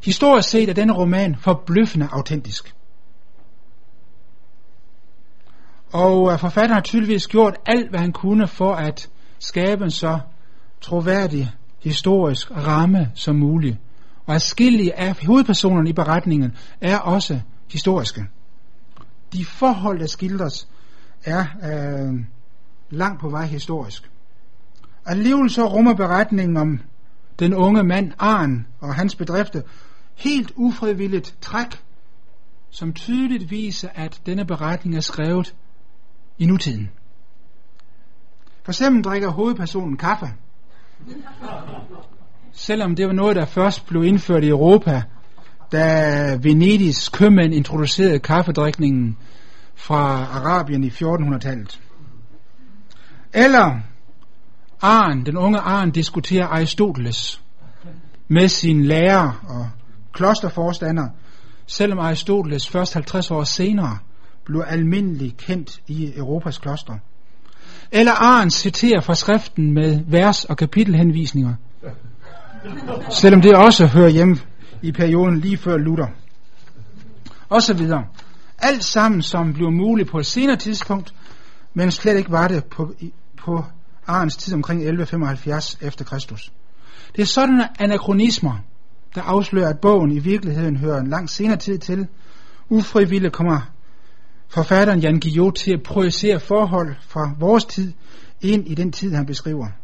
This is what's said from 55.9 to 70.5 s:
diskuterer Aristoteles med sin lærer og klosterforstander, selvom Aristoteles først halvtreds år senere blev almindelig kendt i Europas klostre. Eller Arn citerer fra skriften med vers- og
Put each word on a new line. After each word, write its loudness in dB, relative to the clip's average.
diskuterer 0
Aristoteles 0
med 6
sin 4
lærer 4
og -6
klosterforstander, 0
selvom 0
Aristoteles 0
først -2
halvtreds -2
år 0
senere 0
blev -2
almindelig 0
kendt -6
i -6
Europas -4
klostre. -8
Eller 8
Arn 6
citerer 2
fra 0
skriften 2
med 4
vers- 4
og -4